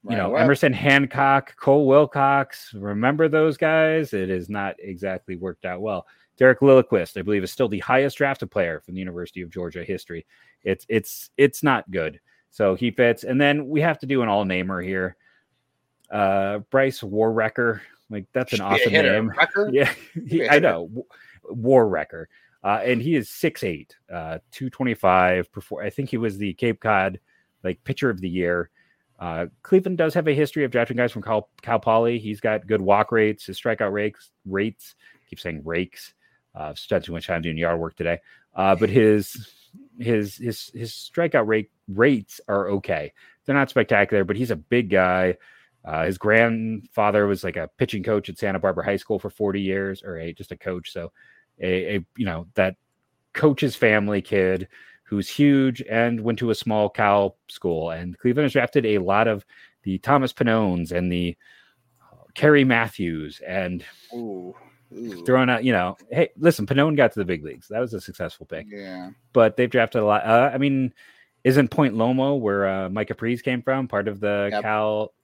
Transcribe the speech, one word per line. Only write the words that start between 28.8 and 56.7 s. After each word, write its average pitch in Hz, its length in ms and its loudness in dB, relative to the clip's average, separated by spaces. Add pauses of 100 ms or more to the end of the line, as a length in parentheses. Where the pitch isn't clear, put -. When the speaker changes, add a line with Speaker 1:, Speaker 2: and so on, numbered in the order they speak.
Speaker 1:
Uh, 85 260 -6 (160)
Cleveland 185 380 0
does 160 160 0
have 160 120 -2
a 147 60 0
history 147 300 -2
of 127 80 -4
drafting 120 260 0
guys 123 140 0
from 107 100 -10
Cal, 107 280 -2 (120)
Cal 117 180 -2
Poly. 117 380 2
He's 107 220 -8
got 107 260 -2
good 104 160 0
walk 101 300 2
rates, 107 340 0
his 95 140 -12
strikeout 110 320 -2
rates, 104 400 -6 (140)
rates. 98 500 -6 (180)
I - 160 -20
keep - 100 -18
saying 82 240 -10
rakes. 85 520 -8 (400)
Uh, 76 140 -10
I've 73 100 -16
spent - 260 -4
too - 60 -12
much 82 160 -10
time 82 160 -4
doing 82 120 -6
yard 82 240 -2
work 82 160 -10
today. 85 240 -4 (360)
Uh, 95 200 4
but 98 140 0
his, 107 640 2 (460)
his, 110 380 -2
his, 120 360 -10
his 117 180 -12
strikeout 156 540 -2
rate, 110 240 -2 (180)
rates 110 600 0
are 98 220 -2
okay. 95 440 -4 (320)
They're 139 100 -2
not 139 140 2
spectacular, 101 540 2
but 95 140 -2
he's 120 140 -4
a 95 40 -2
big 117 340 -2
guy. 92 480 2 (480)
Uh, 78 200 -4
his 95 120 -4
grandfather 110 1120 2
was, 98 160 -2
like, 87 140 -6
a 80 200 -8
pitching 110 240 -2
coach 104 260 -2
at 87 120 -14
Santa 98 180 -2
Barbara 90 280 -2
High 101 120 -2
School 101 220 -4
for 101 100 -10
forty 101 320 -4
years, 95 420 -4
or 90 140 -12
a, 82 160 -10
just - 180 -16
a 87 60 -14
coach. 90 340 -10
So 85 200 -12 (480)
a, 92 380 -2
a, 87 80 -6 (120)
you 120 80 -4
know, 85 300 -6
that 95 200 0 (580)
coach's 143 420 0
family 104 460 2
kid 92 460 0 (360)
who's 101 240 -4
huge 135 600 2
and 117 320 0
went 113 180 -2
to 117 120 0
a 104 40 2
small 107 340 0